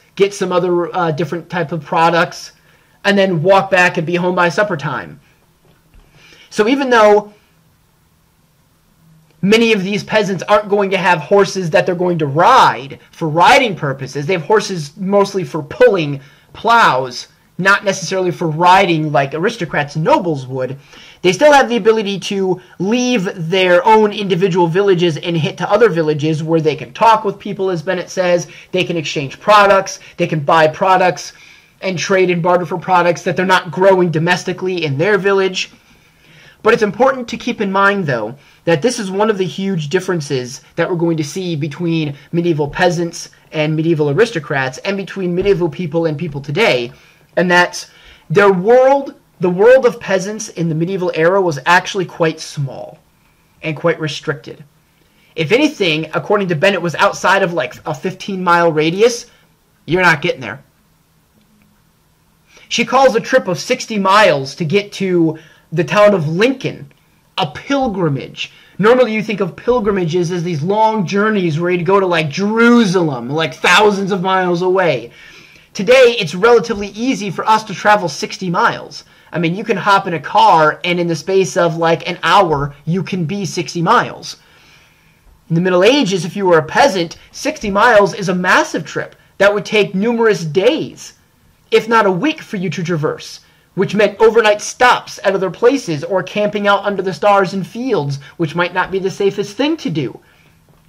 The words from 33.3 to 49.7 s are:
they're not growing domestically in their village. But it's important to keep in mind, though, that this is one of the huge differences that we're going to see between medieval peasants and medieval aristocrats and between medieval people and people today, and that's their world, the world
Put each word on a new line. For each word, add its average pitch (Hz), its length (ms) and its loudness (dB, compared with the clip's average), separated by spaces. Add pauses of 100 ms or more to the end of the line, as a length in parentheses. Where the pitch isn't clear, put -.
they're 185 100 0
not 180 240 0
growing 180 400 4
domestically 180 720 -2
in 139 140 -2
their 202 180 2
village. 190 540 0 (920)
But 220 120 4
it's 226 80 2
important 247 460 0
to 233 100 -8
keep 233 240 -6
in 196 100 -2
mind, 196 320 2
though, 117 320 -4 (280)
that 165 180 2
this 247 160 0
is 196 120 -6
one 208 200 0
of 202 80 -2
the 185 80 -2
huge 185 420 -4
differences 143 720 -4 (160)
that 165 140 -2
we're 180 60 -2
going 165 200 0
to 156 80 -4
see 175 320 -6
between 160 580 -4 (180)
medieval 165 360 -2
peasants 170 640 -2 (200)
and 156 240 -2
medieval 156 360 0
aristocrats 143 640 -2
and 196 180 -6
between 190 400 -6
medieval 180 360 0
people 165 340 -4
and 151 140 -4
people 143 240 -8
today, 143 500 -2 (440)
and 180 140 0
that's 175 380 0 (400)
their 202 240 4
world, 254 640 4 (260)
the 180 80 0
world 233 380 6